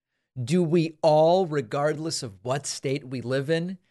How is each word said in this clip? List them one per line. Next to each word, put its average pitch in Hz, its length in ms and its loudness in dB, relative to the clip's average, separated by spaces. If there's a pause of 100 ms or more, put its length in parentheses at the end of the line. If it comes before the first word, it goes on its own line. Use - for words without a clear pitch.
(420)
Do 151 220 2
we 160 380 0
all, 165 440 4
regardless 147 800 -4
of 113 80 -10 (100)
what 131 240 -4
state 139 400 -6
we 127 140 -8
live 131 280 -2
in, 170 300 -2 (120)